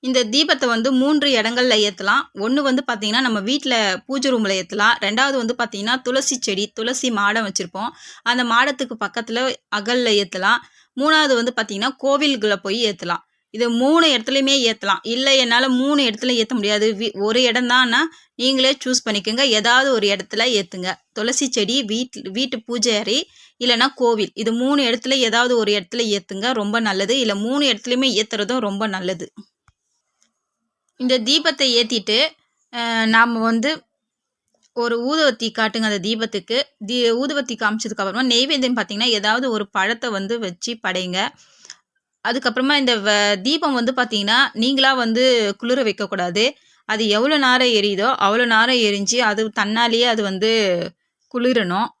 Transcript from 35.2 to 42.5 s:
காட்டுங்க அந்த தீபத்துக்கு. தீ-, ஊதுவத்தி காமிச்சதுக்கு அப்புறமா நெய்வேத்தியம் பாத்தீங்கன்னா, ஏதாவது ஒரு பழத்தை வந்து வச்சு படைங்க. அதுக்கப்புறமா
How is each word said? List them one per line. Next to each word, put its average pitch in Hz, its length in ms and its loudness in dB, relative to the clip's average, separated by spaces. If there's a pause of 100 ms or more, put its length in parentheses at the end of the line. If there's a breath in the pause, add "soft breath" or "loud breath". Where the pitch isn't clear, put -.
காட்டுங்க 220 360 -2
அந்த 208 140 -2
தீபத்துக்கு. 220 560 -4 (280)
தீ-, 233 300 0
ஊதுவத்தி 269 400 -2
காமிச்சதுக்கு 214 480 -4
அப்புறமா 196 240 -2
நெய்வேத்தியம் 254 500 2
பாத்தீங்கன்னா, 208 320 -2
ஏதாவது 220 420 0
ஒரு 208 200 -2
பழத்தை 226 400 -2
வந்து 196 280 -4
வச்சு 202 420 -8
படைங்க. 185 380 -4 (1080 loud breath)
அதுக்கப்புறமா 254 520 0